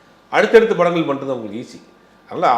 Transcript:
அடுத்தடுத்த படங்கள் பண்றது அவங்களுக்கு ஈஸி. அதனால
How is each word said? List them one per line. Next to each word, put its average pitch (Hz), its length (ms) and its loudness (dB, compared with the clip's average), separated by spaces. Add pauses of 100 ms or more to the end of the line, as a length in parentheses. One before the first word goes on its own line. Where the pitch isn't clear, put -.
(360)
அடுத்தடுத்த 214 420 4
படங்கள் 170 300 0
பண்றது 135 260 -6
அவங்களுக்கு 110 280 -10
ஈஸி. 85 160 -20 (500)
அதனால 160 180 -4 (120)